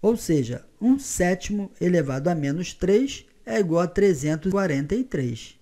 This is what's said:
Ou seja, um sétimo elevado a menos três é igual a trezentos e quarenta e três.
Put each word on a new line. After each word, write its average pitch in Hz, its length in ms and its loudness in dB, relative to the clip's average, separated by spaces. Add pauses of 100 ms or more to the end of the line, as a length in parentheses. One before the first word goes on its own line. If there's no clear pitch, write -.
Ou 226 140 4
seja, 127 500 -2 (140)
um 254 180 4
sétimo 190 720 -2 (100)
elevado 147 460 0
a 175 80 2
menos 151 400 -4
três 214 520 0 (200)
é 226 140 -2
igual 170 220 2
a 180 40 2
trezentos 160 600 2
e 185 40 0
quarenta 175 440 0
e 254 80 0
três. 127 580 -6